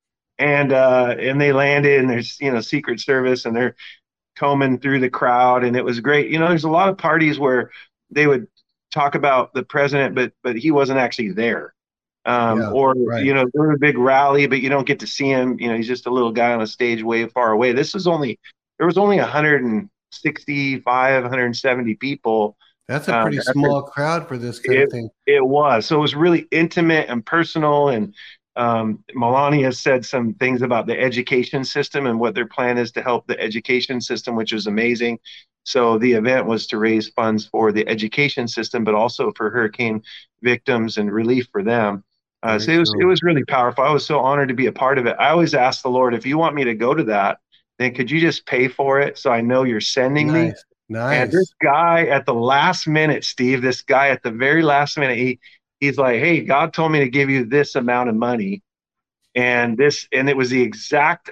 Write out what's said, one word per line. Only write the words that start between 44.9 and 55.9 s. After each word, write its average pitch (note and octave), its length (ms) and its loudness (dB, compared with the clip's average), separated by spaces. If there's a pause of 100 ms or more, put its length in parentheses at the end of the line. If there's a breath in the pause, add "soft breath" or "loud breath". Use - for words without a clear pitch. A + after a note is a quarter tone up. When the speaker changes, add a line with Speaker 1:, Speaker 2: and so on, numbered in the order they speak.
Speaker 1:
of A#2+ 80 0
it. A2 140 0
I C#3 100 4
always D#3+ 240 2
ask B2 280 0
the C3 80 -2
Lord, B2 240 2
"If A2 120 -6
you C#3+ 120 -2
want D#3+ 160 0
me C#3+ 100 -2
to A#2 100 -2
go A#2 200 0
to D#3 100 -2
that, G#2 340 0 (400 soft breath)
then B2 160 -2
could A#2+ 160 -6
you D#3+ 100 0
just E3 260 -2
pay B2+ 220 0
for C3+ 320 0
it C#3 180 -2
so C#3 140 -2
I A#2 100 0
know B2+ 220 2
you're A2+ 160 -2
sending C#3 520 0
me?" D#3+ 220 0
Speaker 2:
Nice. - 100 -20 (240)
Nice. A2+ 220 -6
Speaker 1:
And D3+ 220 0
this F#3 200 0 (100)
guy E3 440 2
at C3+ 200 0
the C3 80 0
last C#3 540 0
minute, D#3 360 2
Steve, B2+ 380 -2
this B2+ 200 -2
guy C3+ 280 2
at B2 120 -2
the A#2+ 80 -4
very C#3 320 0
last C#3+ 360 2
minute, B2+ 200 -2
he, B2 220 -2 (400 soft breath)
he's C#3 180 0